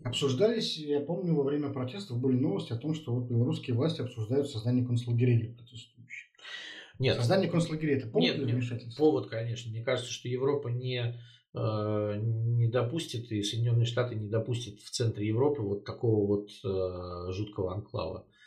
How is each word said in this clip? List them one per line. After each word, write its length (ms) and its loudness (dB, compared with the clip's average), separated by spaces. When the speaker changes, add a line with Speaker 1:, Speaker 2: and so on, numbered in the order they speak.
Speaker 1:
Обсуждались, 720 2
я 240 0
помню, 340 0
во 80 4
время 260 0
протестов 500 -4
были 160 4
новости 360 0
о 60 -2
том, 160 -2
что 200 -4
вот 120 -2
белорусские 500 0
власти 260 2
обсуждают 460 -2
создание 360 0
концлагерей 540 2
для 120 0
протестующих. 800 -18
Speaker 2:
Нет. 180 4
Speaker 1:
Создание 320 4
концлагерей — 480 2
это 100 -2
повод 160 2
Speaker 2:
Нет, 120 2
Speaker 1:
для 100 -2
Speaker 2:
нет, 20 0
Speaker 1:
вмешательства? 480 -2
Speaker 2:
повод, 320 4
конечно. 420 -6
Мне 120 -6
кажется, 300 -2
что 160 -8
Европа 420 0
не, 440 -2
э, 640 0
не 500 2
допустит, 640 0
и 120 0
Соединённые 420 2
Штаты 300 0
не 120 -6
допустят 520 -2
в 100 -18
центре 380 0
Европы 340 2
вот 220 -4
такого 420 2
вот, 180 2
э, 680 -4
жуткого 420 -4
анклава. 500 -6